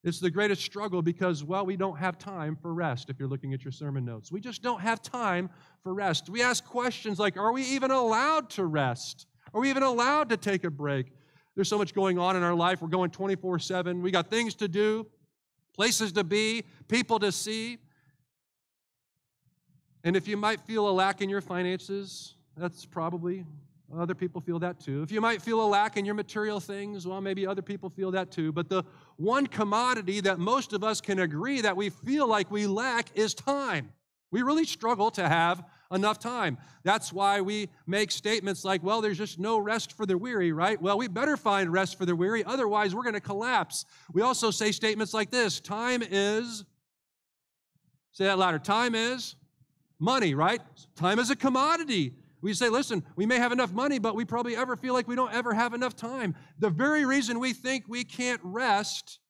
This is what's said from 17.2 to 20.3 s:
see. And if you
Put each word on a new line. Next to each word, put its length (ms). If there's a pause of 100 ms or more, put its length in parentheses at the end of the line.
see. 460 (2250)
And 100
if 140
you 80